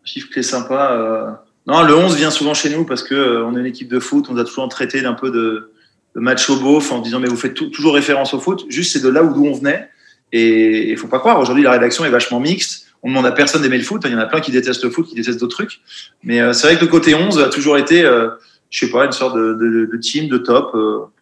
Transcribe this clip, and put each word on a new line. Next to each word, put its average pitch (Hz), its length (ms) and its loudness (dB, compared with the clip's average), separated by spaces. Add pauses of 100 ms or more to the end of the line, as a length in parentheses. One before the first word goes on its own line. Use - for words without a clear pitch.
Chiffre - 300 -14
clé 135 100 -4
sympa, 131 520 -2
euh... 110 360 -2 (380)
Non, 160 160 4
le 151 100 4
onze 170 220 4
vient 151 160 0
souvent 151 240 -2
chez 147 140 -2
nous 156 140 -2
parce 135 200 -6
que, - 100 -6
euh, 123 320 0
on 117 100 -4
est 123 40 -2
une 127 60 -4
équipe 123 240 -10
de 123 100 -2
foot, 139 300 0
on 127 40 -6
nous 120 60 -2
a 120 60 0
toujours 131 240 -8
traité 131 320 -6
d'un 123 120 -2
peu 131 160 -6
de, 113 420 -4 (440)
de - 40 -10
macho 127 360 0
beauf 143 360 2
en 123 80 -2
disant, « 117 220 -4
Mais 127 60 -2
vous 120 80 0
faites 123 180 -6
tou-, 156 160 -6
toujours 147 240 0
référence 139 400 0
au 135 60 -4
foot. » 185 300 -4
Juste, 151 240 -4
c'est 135 100 -2
de 131 60 4
là 139 120 2
où 160 120 4
d'où 143 120 2
on 143 80 0
venait. 135 340 -4 (440)
Et, 110 580 2
et 110 60 -2
faut 113 140 -12
pas 127 100 0
croire, - 200 4
aujourd'hui, 127 220 2
la 139 100 6
rédaction 120 340 2
est 147 40 0
vachement 123 300 0
mixte. 170 480 -4 (160)
On 123 60 -6
demande 131 180 0
à 123 60 0
personne 147 280 2
d'aimer 131 160 2
le 120 60 0
foot. 214 220 -6
Il 135 60 -2
y 117 40 -2
en 113 40 0
a 110 60 0
plein 156 140 -2
qui 147 120 -6
détestent 123 320 0
le 123 60 -2
foot, - 160 -4
qui - 80 -20
détestent 117 280 -6
d'autres 120 160 -6
trucs. - 240 -8 (420)
Mais, 120 180 0
euh, 117 120 2
c'est - 140 2
vrai 165 100 6
que 170 80 4
le - 20 0
côté 156 260 4
onze 175 260 2
a 135 100 4
toujours 143 280 2
été, 160 260 4
euh, 117 260 4 (420)
je - 140 -2
sais 117 60 -6
pas, 123 140 2
une 135 60 -4
sorte 127 240 -4
de, 113 180 0
de, 113 380 0
de 117 60 -6
team, 147 300 -4
de 127 120 0
top. 123 340 0
Euh, 107 280 -2 (200)